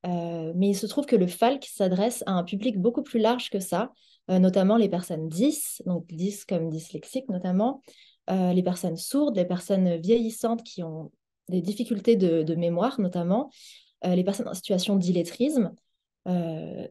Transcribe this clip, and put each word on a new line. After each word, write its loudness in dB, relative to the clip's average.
Euh, -4
mais 4
il 2
se -4
trouve -4
que 4
le 6
falc 0
s'adresse 0
à 0
un 0
public -2
beaucoup 0
plus -4
large 2
que -4
ça, -2
euh, 4
notamment 6
les 4
personnes -4
dys, -2
donc -2
dys -6
comme -2
dyslexique -8
notamment, -2
euh, 2
les 4
personnes -2
sourdes, 0
les 2
personnes 0
vieillissantes 0
qui -10
ont -10
des 0
difficultés 0
de, 4
de 0
mémoire 0
notamment, 0
euh, 2
les 4
personnes -2
en -8
situation 0
d'illettrisme. 0
Euh, -4